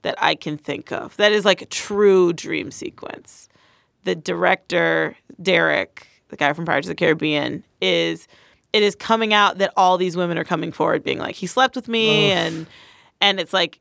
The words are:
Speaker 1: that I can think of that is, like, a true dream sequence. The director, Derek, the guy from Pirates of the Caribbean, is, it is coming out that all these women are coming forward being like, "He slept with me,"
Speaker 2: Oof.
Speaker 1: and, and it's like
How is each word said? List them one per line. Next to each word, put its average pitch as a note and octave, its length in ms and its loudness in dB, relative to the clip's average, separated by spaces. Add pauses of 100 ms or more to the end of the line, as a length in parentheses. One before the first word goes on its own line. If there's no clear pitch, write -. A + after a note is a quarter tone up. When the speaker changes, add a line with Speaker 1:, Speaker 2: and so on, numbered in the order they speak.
Speaker 1:
that - 160 -4
I D#3+ 160 2
can D3+ 220 -8
think - 360 -8
of - 260 -8
that G#3 140 4
is, G#3 120 0
like, F#3+ 180 4
a - 40 -14
true F#3+ 680 2
dream - 380 -6
sequence. - 800 -14 (560)
The F#3 100 0
director, E3+ 1000 0 (260)
Derek, E3 640 0 (240)
the - 60 -14
guy C#3+ 180 2
from E3 100 -8
Pirates D#3 220 0
of E3+ 60 -6
the - 20 -4
Caribbean, D#3 720 0 (180)
is, E3+ 440 0 (460)
it G#3+ 100 4
is G3+ 120 2
coming A3+ 400 0
out G3+ 240 2
that F#3+ 180 0
all F#3 220 4
these F3 180 -2
women F3 220 -2
are E3 60 -4
coming D#3+ 280 -4
forward - 320 0
being - 140 -2
like, - 180 -6
"He F#3+ 100 -8
slept C4 300 0
with B3+ 100 -8
me," A3 460 2
Speaker 2:
Oof. F#3 60 2
Speaker 1:
and, E3 280 -4 (540)
and G3 200 2
it's - 120 -6
like F3+ 280 0